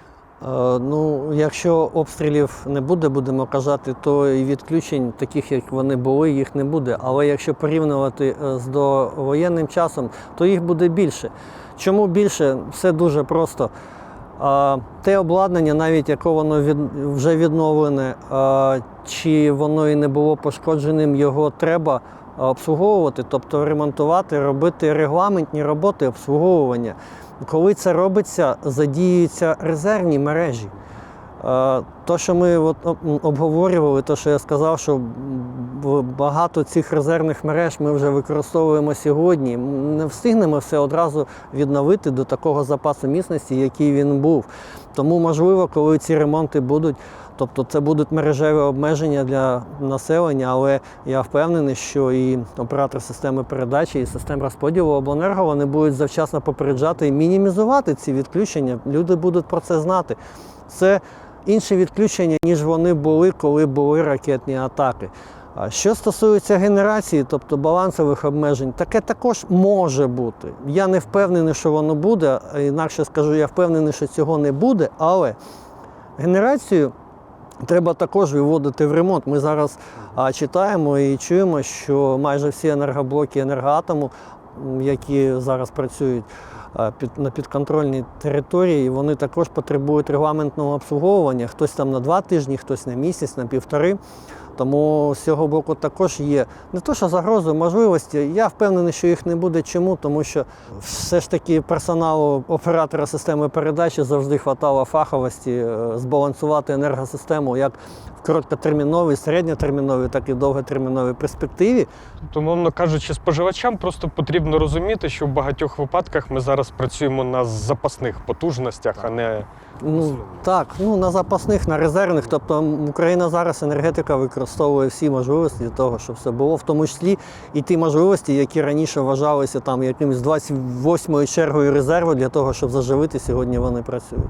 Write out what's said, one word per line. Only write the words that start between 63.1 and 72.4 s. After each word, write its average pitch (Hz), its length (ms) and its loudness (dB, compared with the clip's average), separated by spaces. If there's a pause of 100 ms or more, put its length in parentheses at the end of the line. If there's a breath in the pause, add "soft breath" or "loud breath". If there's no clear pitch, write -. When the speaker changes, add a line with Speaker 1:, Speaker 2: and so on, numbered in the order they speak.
Speaker 1:
коли 151 340 2
були 147 380 2
ракетні 135 540 -2
атаки. 127 520 -2 (460 loud breath)
А - 140 -6
що 208 260 0
стосується 208 640 2
генерації, 196 720 2
тобто 147 280 -2
балансових 156 680 2
обмежень, 143 460 0
таке 202 300 -2
також - 480 -2
може 180 580 4
бути. 123 400 -4 (200)
Я 185 200 0
не 185 120 4
впевнений, 175 540 2
що 156 180 0
воно 156 240 2
буде, 160 440 2 (140)